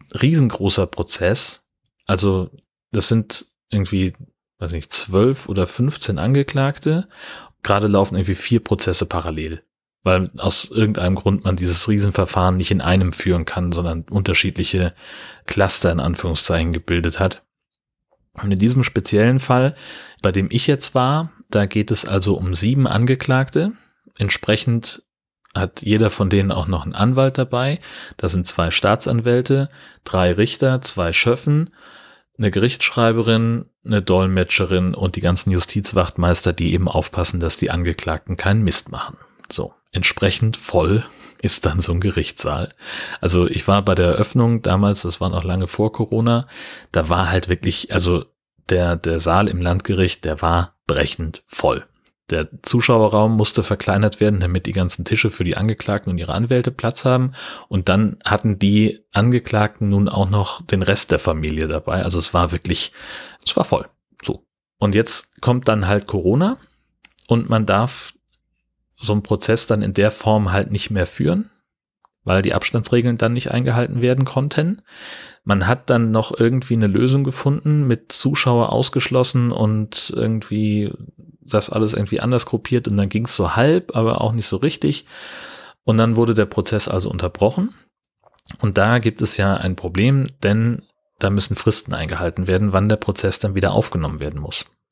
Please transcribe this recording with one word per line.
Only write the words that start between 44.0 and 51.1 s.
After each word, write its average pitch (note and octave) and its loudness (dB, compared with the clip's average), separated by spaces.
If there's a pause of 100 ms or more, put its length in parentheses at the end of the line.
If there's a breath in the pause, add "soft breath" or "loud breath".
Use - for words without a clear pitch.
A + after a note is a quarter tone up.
Eröffnung A#2 2
damals, G2+ 2
das F2 -6
war F2+ -2
noch F2 -2
lange F#2 -2
vor G#2+ -2
Corona, A#2 0 (460 loud breath)
da D#2+ 0
war F2 2
halt F2+ 0
wirklich, - -2
also F2 0 (420)
der, F2 2
der E2 -2
Saal F2 2
im F2+ -4
Landgericht, F#2 0
der D#2 -4
war E2+ 0 (100)
brechend D2 -4